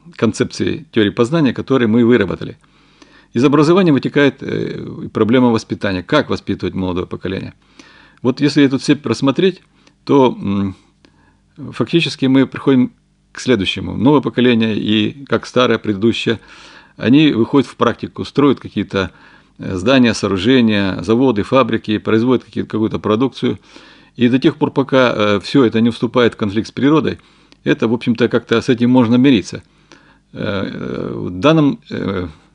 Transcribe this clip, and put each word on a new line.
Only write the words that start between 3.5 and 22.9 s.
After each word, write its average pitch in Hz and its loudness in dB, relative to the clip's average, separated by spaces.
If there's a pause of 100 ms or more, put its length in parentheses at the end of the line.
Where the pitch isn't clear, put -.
вытекает, 139 0
э, - -8
проблема 120 2
воспитания. 101 -4
Как 147 0
воспитывать 92 -6
молодое 90 -4
поколение? - -10 (680)
Вот 127 -2
если 147 2
эту 131 2
цепь 143 0
рассмотреть, 135 -2 (400)
то, 131 2
м, 98 -4 (960)
фактически 135 -2
мы 131 4
приходим 127 2 (400)
к - -20
следующему. 92 -2
Новое 131 4
поколение 113 0
и 107 -2
как - -4
старое, 120 0
предыдущее, 110 -2 (580)
они 139 4
выходят 117 0
в - -20
практику, 107 -4
строят - 0
какие-то, 98 -6 (480)
э, - -8
здания, 117 2
сооружения, 101 0
заводы, 113 2
фабрики, 113 0
производят 113 0
какие-то, - -8
какую-то 107 -2